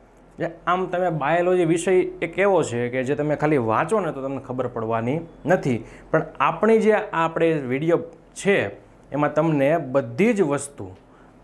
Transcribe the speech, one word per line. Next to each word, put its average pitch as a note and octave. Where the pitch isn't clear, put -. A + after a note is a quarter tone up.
જે -
આમ F3+
તમે F3+
બાયોલોજી F3
વિષય E3
એક E3+
એવો F#3
છે A#2+
કે B2+
જે B2
તમે D3
ખાલી D3+
વાંચો C3
ને D#3+
તો C#3
તમને C3+
ખબર B2+
પડવાની A#2
નથી, C#3
પણ -
આપણી E3
જે G#3
આ F3+
આપણે E3
વીડિયો D3
છે D#3
એમાં D3
તમને D3+
બધી C3+
જ G3+
વસ્તુ C#3